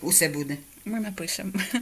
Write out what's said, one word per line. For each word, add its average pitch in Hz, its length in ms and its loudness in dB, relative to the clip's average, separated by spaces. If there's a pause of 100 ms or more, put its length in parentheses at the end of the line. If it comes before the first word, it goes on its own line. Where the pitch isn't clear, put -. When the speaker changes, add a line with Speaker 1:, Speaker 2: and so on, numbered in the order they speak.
Speaker 1:
усе 151 280 6
буде. 143 280 -2 (280)
Speaker 2:
Ми 220 140 -2
напишемо. 190 520 -4 (300)